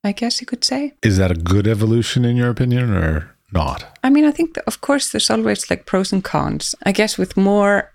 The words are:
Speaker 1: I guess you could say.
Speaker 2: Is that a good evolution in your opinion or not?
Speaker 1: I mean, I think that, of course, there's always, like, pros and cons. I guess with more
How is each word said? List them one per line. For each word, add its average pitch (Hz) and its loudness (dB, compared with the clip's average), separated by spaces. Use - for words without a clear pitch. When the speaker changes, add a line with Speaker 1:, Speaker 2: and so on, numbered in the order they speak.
Speaker 1:
I 202 0
guess 233 -4
you 254 -14
could - -2
say. 277 -2
Speaker 2:
Is 98 4
that 92 4
a 85 2
good 92 2
evolution 113 2
in 120 0
your 123 2
opinion 123 0
or 80 0
not? 73 -4
Speaker 1:
I 254 2
mean, 294 6
I 294 4
think 330 -4
that, - -8
of - -8
course, 277 -2
there's 220 -2
always, 220 0
like, 175 -2
pros 190 -2
and 190 0
cons. - -4
I 196 2
guess 214 -2
with 185 -2
more 202 2